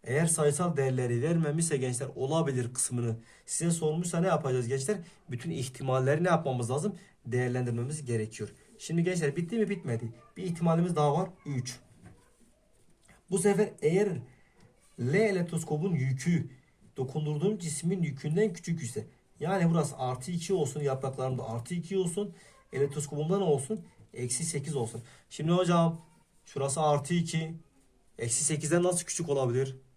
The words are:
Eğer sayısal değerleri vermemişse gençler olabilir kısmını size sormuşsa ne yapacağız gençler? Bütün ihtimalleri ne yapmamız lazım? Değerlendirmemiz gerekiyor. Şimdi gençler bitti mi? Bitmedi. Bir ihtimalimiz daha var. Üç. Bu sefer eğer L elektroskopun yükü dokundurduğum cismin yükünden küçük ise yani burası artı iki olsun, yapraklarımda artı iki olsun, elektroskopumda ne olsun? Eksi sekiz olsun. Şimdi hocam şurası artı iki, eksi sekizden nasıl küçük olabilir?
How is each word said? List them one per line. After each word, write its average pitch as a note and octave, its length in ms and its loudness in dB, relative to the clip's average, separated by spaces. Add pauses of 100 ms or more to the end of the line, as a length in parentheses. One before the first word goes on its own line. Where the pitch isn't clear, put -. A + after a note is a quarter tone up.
Eğer C#3+ 220 2
sayısal D#3 500 2
değerleri B2+ 460 0
vermemişse D#3+ 540 2
gençler B2 400 -2
olabilir C3+ 580 0
kısmını A#2+ 420 -2 (300)
size E3+ 240 0
sormuşsa E3 500 0
ne F#3 60 4
yapacağız B2+ 420 0
gençler? C3 300 -2 (320)
Bütün C3 200 -6
ihtimalleri C3+ 760 0
ne F3+ 40 4
yapmamız B2+ 420 2
lazım? D#3+ 240 -2 (320)
Değerlendirmemiz B2 800 -2
gerekiyor. A2 440 -4 (300)
Şimdi E3+ 260 0
gençler E3 320 0
bitti F3 220 -2
mi? G3+ 120 2
Bitmedi. A#2 420 -4 (240)
Bir F3 60 -10
ihtimalimiz E3+ 540 2
daha D3+ 180 4
var. F#3 160 0 (160)
Üç. C3+ 320 -6 (1500)
Bu F3 80 2
sefer G3 300 4 (140)
eğer F#3+ 260 4 (920)
L B2+ 140 2
elektroskopun F3+ 800 2
yükü C3+ 580 0 (460)
dokundurduğum D3+ 640 0
cismin F3 440 -2
yükünden D#3+ 500 0
küçük E3 300 -6
ise A2 240 -8 (340)
yani E3+ 300 2
burası D#3+ 280 0
artı C3 320 -4
iki F3 240 -2
olsun, D3+ 260 0
yapraklarımda C3 680 -2
artı A#2 260 -6
iki F3 240 -2
olsun, F#3+ 360 -2 (380)
elektroskopumda C#3+ 680 -2
ne G3 60 2
olsun? D#3+ 360 0 (340)
Eksi B2 300 -4
sekiz C#3 320 -4
olsun. A#2 260 -4 (280)
Şimdi D#3+ 220 0
hocam E3+ 480 4 (440)
şurası C#3 360 -2
artı D3+ 340 2
iki, E3 400 0 (640)
eksi - 260 -2
sekizden D#3+ 380 2
nasıl F3+ 240 2
küçük E3+ 220 -4
olabilir? C3 480 0 (200)